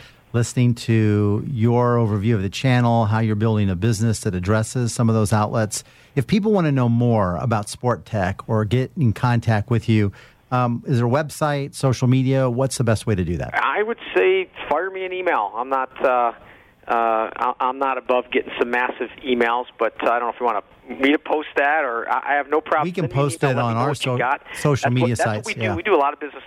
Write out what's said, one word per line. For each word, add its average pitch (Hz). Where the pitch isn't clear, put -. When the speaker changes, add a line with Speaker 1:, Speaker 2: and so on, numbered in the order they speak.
Speaker 1:
listening 120
to 107
your 120
overview 107
of 98
the 98
channel, 120
how 110
you're 110
building 107
a 92
business 110
that 101
addresses 110
some 117
of 110
those 110
outlets. 107
If 135
people 214
wanna 170
know 127
more 117
about 104
Sport 117
Tech 98
or 110
get 123
in 127
contact 113
with 113
you, 107
um, 120
is 127
there 120
a 120
website, 143
social 131
media? 131
What's 131
the 123
best 110
way 113
to 92
do 85
that? -
Speaker 2:
I 143
would 226
say 185
fire 170
me 190
an 185
email. 151
I'm 123
not, 135
uh, 139
uh, 123
I, 117
I'm 131
not 135
above 123
getting -
some 120
massive 123
emails, 120
but, 113
uh, 127
I 117
don't 120
know 110
if -
you 123
want 107
me 135
to 156
post -
that, 147
or 117
I, 127
I -
have 143
no 147
problem 156
Speaker 1:
We 185
can 180
Speaker 2:
sending 135
an 139
Speaker 1:
post 143
Speaker 2:
email. 143
Speaker 1:
it 123
Speaker 2:
Let 123
me 120
Speaker 1:
on 117
Speaker 2:
know 117
Speaker 1:
our 131
Speaker 2:
what 143
you 131
Speaker 1:
so-, 123
Speaker 2:
got. 127
Speaker 1:
social 135
Speaker 2:
That's 120
Speaker 1:
media 127
Speaker 2:
what, 120
that's -
Speaker 1:
sites, 107
Speaker 2:
what -
we 117
Speaker 1:
yeah. 110
Speaker 2:
do. 101
We -
do 202
a -
lot 143
of -
business 147